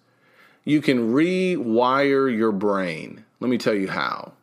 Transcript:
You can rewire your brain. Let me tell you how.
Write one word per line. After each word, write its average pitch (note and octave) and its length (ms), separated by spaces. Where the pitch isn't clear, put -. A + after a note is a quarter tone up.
You D3 160
can A#2+ 320
rewire C#3 1160
your A2+ 220
brain. F#2+ 720
Let A#2+ 80
me B2+ 80
tell A2+ 160
you G2 160
how. - 540